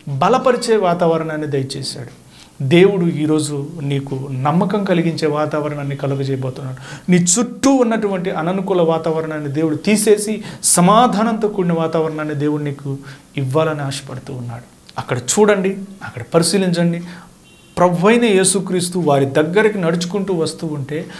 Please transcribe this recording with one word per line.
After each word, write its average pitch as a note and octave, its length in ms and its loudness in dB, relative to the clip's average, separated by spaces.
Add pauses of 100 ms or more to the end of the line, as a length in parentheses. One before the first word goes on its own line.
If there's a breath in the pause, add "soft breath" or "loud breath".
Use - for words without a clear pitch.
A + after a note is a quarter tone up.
బలపరిచే A#3 720 2
వాతావరణాన్ని E3 720 0
దయచేశాడు. C3+ 800 -6 (360 loud breath)
దేవుడు E3+ 440 4
ఈరోజు D3 640 -2 (120)
నీకు C#3 500 -4
నమ్మకం F3 520 0
కలిగించే E3+ 440 0
వాతావరణాన్ని D3 680 -2
కలుగజేయబోతున్నాడు. C3+ 1160 -6
నీ F3+ 60 6
చుట్టూ G3+ 540 2
ఉన్నటువంటి A3 600 0
అననుకూల F3+ 500 0
వాతావరణాన్ని D#3+ 680 -2
దేవుడు D3+ 260 0
తీసేసి, G#3 680 2 (200 loud breath)
సమాధానంతో G#3+ 840 4
కూడిన F3+ 260 0
వాతావరణాన్ని D#3+ 600 -2
దేవుడు D3 280 0
నీకు C#3 340 -6 (400 loud breath)
ఇవ్వాలని D3 440 0
ఆశపడుతూ C#3 520 -8
ఉన్నాడు. A#2+ 300 -10 (340)
అక్కడ - 200 -4
చూడండి, G3 600 2 (260)
అక్కడ - 180 -12 (120)
పరిశీలించండి. E3+ 680 2 (760 loud breath)
ప్రభువైన F3+ 480 4
యేసుక్రీస్తు F#3 720 2
వారి C#3 260 4
దగ్గరికి F3 520 2
నడుచుకుంటూ F3+ 560 -2
వస్తూ D#3+ 340 -4
ఉంటే, D3+ 380 -6 (140 loud breath)